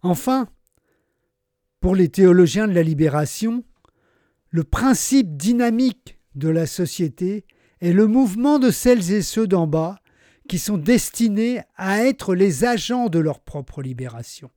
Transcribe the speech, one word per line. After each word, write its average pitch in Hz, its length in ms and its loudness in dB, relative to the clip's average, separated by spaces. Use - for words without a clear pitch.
Enfin, 240 480 -2
pour 185 160 0
les 185 140 4
théologiens 180 580 4
de 196 60 -2
la 170 100 2
libération, 160 800 -2
le 165 160 -2
principe 240 720 0
dynamique 233 840 0
de 143 140 -2
la 165 160 0
société 180 800 -6
est 175 140 0
le 214 140 4
mouvement 247 520 2
de 254 120 4
celles 202 420 2
et 208 80 0
ceux 220 260 -2
d'en 175 200 0
bas 160 320 -4
qui 180 100 -4
sont 208 180 -4
destinés 220 840 0
à 196 260 -2
être 254 320 -2
les 180 300 2
agents 240 420 -2
de 165 120 0
leur 156 200 -2
propre - 420 -14
libération. 123 760 -14